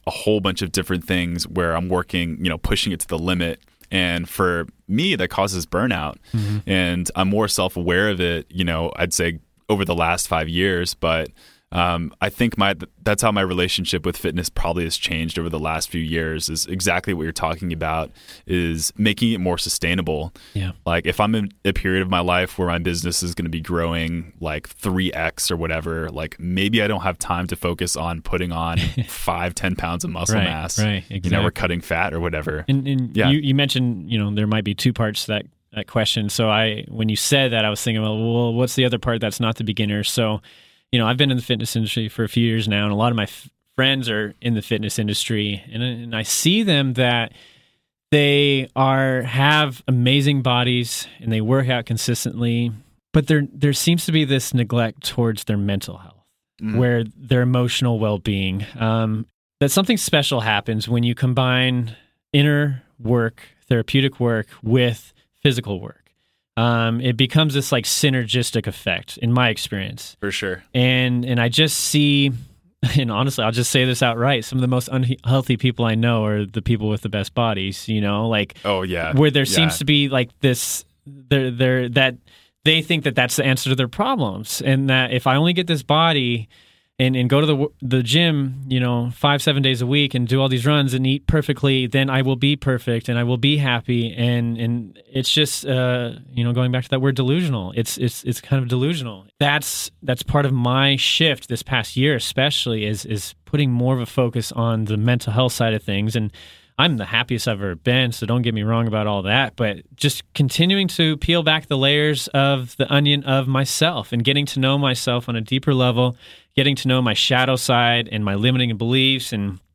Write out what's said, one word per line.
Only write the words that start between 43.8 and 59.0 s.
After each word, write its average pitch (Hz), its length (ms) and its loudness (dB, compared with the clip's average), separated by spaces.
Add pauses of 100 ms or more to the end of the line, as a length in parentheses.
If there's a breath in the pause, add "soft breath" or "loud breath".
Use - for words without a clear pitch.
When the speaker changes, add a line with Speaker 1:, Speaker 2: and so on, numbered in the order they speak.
Speaker 2:
are 104 320 -2
in 120 140 0
the 107 80 0
fitness 107 360 -4
industry, 104 720 -2
and, 113 120 -8
and 120 340 -6
I 110 60 -2
see 185 400 2
them 143 320 0
that 120 400 0 (760 soft breath)
they 143 640 4
are, 131 480 2
have 139 640 2
amazing 135 560 4
bodies 123 640 0 (140)
and 113 120 -2
they 110 80 2
work 123 280 2
out 123 180 0
consistently, 120 840 -2 (400)
but 151 140 4
there, 151 160 4 (100)
there 143 200 2
seems 170 340 2
to 165 60 -2
be 156 120 4
this 135 300 -2
neglect 120 500 0
towards 113 400 -2
their 104 140 0
mental 98 400 -4
health, 90 160 -20 (480)
Speaker 1:
Mm. 110 140 -2
Speaker 2:
where 120 280 2 (120)
their 127 260 0
emotional 123 580 2
well-being, 98 680 0 (140)
um, 113 460 0 (340)